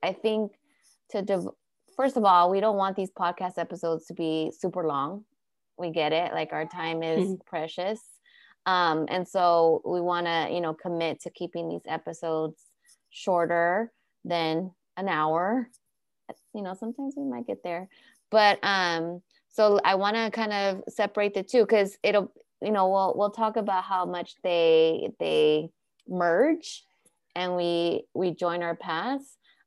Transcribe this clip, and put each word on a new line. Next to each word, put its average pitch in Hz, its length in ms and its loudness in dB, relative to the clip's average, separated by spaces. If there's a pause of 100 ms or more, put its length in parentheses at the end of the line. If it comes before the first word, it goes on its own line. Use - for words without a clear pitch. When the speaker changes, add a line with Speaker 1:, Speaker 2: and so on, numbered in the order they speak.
Speaker 1:
I 185 80 -2
think 214 420 -2 (580)
to 202 100 -4
div-, 190 260 -2 (480)
first 269 220 0
of 220 80 2
all, 180 240 8
we 196 100 2
don't 208 180 2
want 190 200 0
these 190 140 -4
podcast 180 460 -4
episodes 165 500 -4
to 170 60 -14
be 160 380 -2
super 175 340 -4
long. 151 380 -4 (540)
We 170 140 -6
get 156 200 0
it. 165 220 0
Like, 156 180 -6
our 156 140 -4
time 165 380 -6
is 165 260 0
Speaker 2:
Mm-hmm. 185 160 -6
Speaker 1:
precious. 180 560 -6 (640)
Um, 170 420 2
and 180 200 -2
so 170 580 4
we 175 160 -2
wanna, 170 500 0
you 175 80 -2
know, 160 140 -2
commit 165 480 -4
to 175 80 -10
keeping 170 400 -8
these 170 160 -8
episodes 160 800 -6 (460)
shorter 175 840 0 (320)
than 170 480 -2 (240)
an 190 100 -4
hour. 175 600 0 (840)
You 214 80 -8
know, 185 120 -8
sometimes 254 440 -10
we 285 80 -8
might 240 220 -8
get 196 160 -6
there, 175 260 -8 (400)
but, 208 340 6
um, 175 580 -2 (280)
so 208 340 4
I 196 120 6
wanna 214 360 0
kind 220 220 -4
of 196 340 -2
separate 202 460 -2
the 190 100 -2
two, 226 220 4
'cause 202 380 2
it'll, 202 280 2 (300)
you 208 100 -2
know, 190 180 4
we'll, 190 280 2
we'll 202 140 0
talk 220 260 -2
about 196 260 -2
how 185 220 -2
much 180 380 -8
they, 160 760 4
they 156 520 2 (360)
merge 185 800 0 (500)
and 180 220 -2
we, 170 560 0
we 180 180 -2
join 175 320 -4
our 170 120 -4
paths. 214 600 -6 (300)